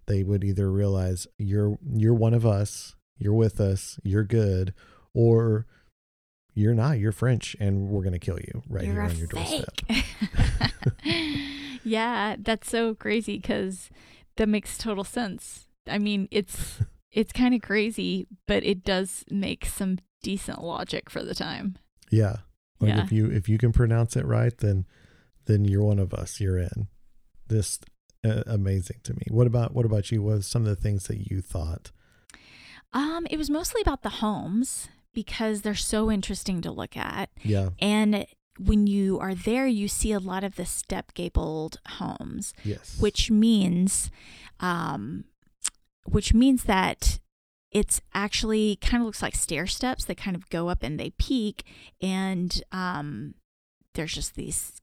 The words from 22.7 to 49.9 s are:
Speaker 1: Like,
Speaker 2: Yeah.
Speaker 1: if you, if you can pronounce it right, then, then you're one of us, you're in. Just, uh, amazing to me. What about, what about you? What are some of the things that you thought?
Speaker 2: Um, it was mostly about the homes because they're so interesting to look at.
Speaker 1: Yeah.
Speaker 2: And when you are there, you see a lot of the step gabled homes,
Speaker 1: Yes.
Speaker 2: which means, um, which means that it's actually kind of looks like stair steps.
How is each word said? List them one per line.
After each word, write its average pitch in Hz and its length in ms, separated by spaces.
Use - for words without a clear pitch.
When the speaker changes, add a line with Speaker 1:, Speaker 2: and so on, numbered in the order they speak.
Speaker 1:
Like, 107 160
Speaker 2:
Yeah. 104 80
Speaker 1:
if 95 80
you, 110 180
if - 180
you 110 100
can 117 140
pronounce 117 440
it 127 100
right, 117 320
then, 98 280
then 104 180
you're 101 200
one 104 160
of 92 140
us, - 260
you're 95 180
in. 98 300
Just, - 360
uh, 107 220
amazing 98 560
to 120 120
me. - 160
What 117 180
about, 117 260
what 123 100
about 107 280
you? 107 100
What 107 160
are 101 40
some 117 200
of 110 60
the 104 120
things 101 280
that 101 220
you 95 100
thought? 85 500
Speaker 2:
Um, 320 380
it 302 60
was 294 140
mostly 330 300
about 403 220
the - 60
homes 208 800
because 220 500
they're 214 120
so 220 360
interesting 190 520
to - 80
look - 260
at. - 340
Speaker 1:
Yeah. 98 280
Speaker 2:
And 208 460
when 208 280
you 196 320
are 190 160
there, 226 320
you 208 220
see - 240
a 208 60
lot 190 260
of 196 120
the 165 100
step - 480
gabled 160 720
homes, - 640
Speaker 1:
Yes. - 360
Speaker 2:
which - 300
means, 202 800
um, 165 640
which - 300
means 254 300
that - 540
it's - 320
actually 214 640
kind 240 260
of 233 40
looks 214 160
like 147 120
stair 165 320
steps. - 380